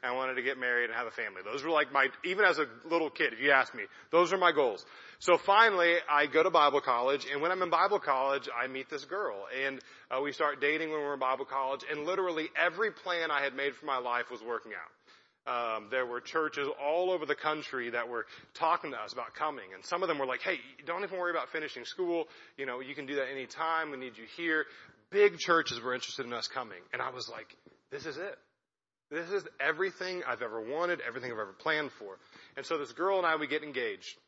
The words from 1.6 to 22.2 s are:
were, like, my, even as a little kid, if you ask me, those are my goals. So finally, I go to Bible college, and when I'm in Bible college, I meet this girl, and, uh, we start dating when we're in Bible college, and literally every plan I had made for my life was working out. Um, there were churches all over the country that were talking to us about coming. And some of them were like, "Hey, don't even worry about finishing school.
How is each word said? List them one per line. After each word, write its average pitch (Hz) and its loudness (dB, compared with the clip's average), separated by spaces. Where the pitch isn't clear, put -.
were, 160 -2
like, 147 4
my, 135 4
even 185 2
as 165 6
a 147 2
little 160 0
kid, 135 0
if 110 -14
you 139 2
ask 135 6
me, 110 -8
those 170 6
are 196 2
my 175 6
goals. 131 2
So 175 6
finally, 196 6
I 147 4
go 156 6
to 185 4
Bible 143 6
college, 127 2
and 143 -2
when 165 2
I'm 185 0
in 175 0
Bible 190 4
college, 139 0
I 120 0
meet 131 -8
this 143 -8
girl, 135 -6
and, 135 -4
uh, 131 0
we 143 -2
start 143 0
dating 156 2
when 156 -2
we're 143 -2
in 135 -6
Bible 131 0
college, 135 -4
and 151 -4
literally 175 -2
every 175 0
plan 170 -2
I 143 2
had 135 0
made 139 -2
for 151 -10
my 135 0
life 120 -2
was 110 -10
working 113 -6
out. 85 -12
Um, 113 -2
there 127 2
were 120 -4
churches 147 0
all 170 2
over 156 0
the 143 2
country 135 -2
that 117 -2
were 117 -4
talking 165 2
to 120 -8
us 107 -10
about 117 -10
coming. 120 -6
And 95 -16
some 175 -2
of 185 0
them 160 2
were 139 0
like, 131 -2
"Hey, 175 -2
don't 175 -4
even 185 -6
worry 175 0
about 160 -2
finishing 147 -6
school. 170 -2